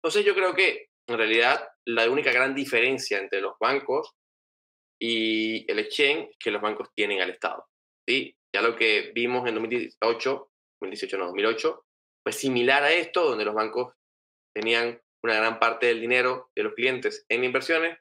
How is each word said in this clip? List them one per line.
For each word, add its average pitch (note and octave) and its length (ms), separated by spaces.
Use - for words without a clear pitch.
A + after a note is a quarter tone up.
Entonces G3 220
yo G3 100
creo F#3 180
que F3+ 360
en A#2 80
realidad A#2 520
la A#2 240
única C#3+ 220
gran C3 240
diferencia B2+ 640
entre G2 220
los F#2+ 200
bancos C3+ 560
y A2 720
el G#2 80
exchange C#3+ 520
es - 100
que A2+ 100
los G#2 100
bancos G#2 320
tienen G2+ 280
al F2+ 100
Estado, - 380
¿sí? B2+ 280
Ya G2+ 100
lo A#2 120
que G#2+ 400
vimos B2 320
en A2+ 80
dos A2 80
mil A2 80
dieciocho, A#2 640
dos - 480
mil F#2+ 100
dieciocho G2 280
no, F#2 80
dos F2+ 80
mil G2+ 120
ocho, - 380
fue A2+ 80
similar C3 500
a D3 80
esto, E3 380
donde G#2+ 160
los G#2+ 100
bancos A2 400
tenían A#2 480
una A2+ 140
gran A2 240
parte A2+ 260
del A2+ 140
dinero B2 560
de G#2+ 80
los G#2+ 100
clientes A#2+ 540
en A#2+ 160
inversiones D#3+ 560